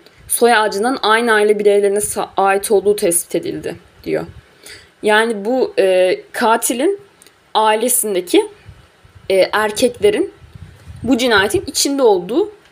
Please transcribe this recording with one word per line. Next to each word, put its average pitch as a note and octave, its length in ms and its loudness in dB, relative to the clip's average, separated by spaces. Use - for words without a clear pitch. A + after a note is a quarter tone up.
soy A#3+ 260 2
ağacından G#3+ 480 0
aynı A3+ 320 2
aile G#3 260 2
bireylerine G3+ 400 2
sa-, G3+ 380 -6
ait G3 340 0
olduğu G3+ 240 2
tespit F3 400 -2
edildi E3 400 -6
diyor. D#2+ 220 -4
Yani G#3+ 420 0
bu, B3 340 -2
e, F#3 380 2
katilin B3 680 -2
ailesindeki, G#3+ 920 0
e, F#3+ 220 2
erkeklerin G#3+ 800 0
bu A#3+ 140 0
cinayetin A3+ 500 0
içinde C#4 360 -2
olduğu A3 480 0